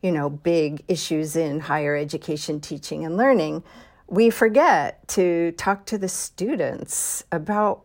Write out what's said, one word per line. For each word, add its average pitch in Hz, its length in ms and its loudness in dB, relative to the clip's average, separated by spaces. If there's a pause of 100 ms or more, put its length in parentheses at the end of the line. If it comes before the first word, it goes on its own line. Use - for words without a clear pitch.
you 185 80 2
know, 147 180 0
big 156 580 0
issues 156 480 -2
in 156 240 0
higher 147 360 -2
education, 151 640 -6
teaching 156 420 -10
and 165 140 -4
learning, 180 460 2 (440)
we 220 220 6
forget 220 800 2
to 170 460 2
talk 196 340 -2
to 214 100 -4
the 190 100 -4
students - 1200 -4
about 208 540 0